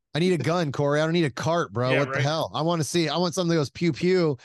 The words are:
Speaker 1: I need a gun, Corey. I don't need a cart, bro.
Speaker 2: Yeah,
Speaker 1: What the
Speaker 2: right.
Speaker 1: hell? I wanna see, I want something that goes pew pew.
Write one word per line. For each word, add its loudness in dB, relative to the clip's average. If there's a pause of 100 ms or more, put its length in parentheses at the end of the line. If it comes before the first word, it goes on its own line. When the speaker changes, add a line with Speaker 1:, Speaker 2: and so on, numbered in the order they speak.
(140)
Speaker 1:
I -2
need 2
a 0
gun, 0
Corey. 0
I 2
don't 0
need 2
a -2
cart, -2
bro. 0
Speaker 2:
Yeah, 2
Speaker 1:
What 0
the -8
Speaker 2:
right. -2
Speaker 1:
hell? -2
I -2
wanna 0
see, 0
I -4
want -2
something 0
that 2
goes 0
pew 0
pew. 2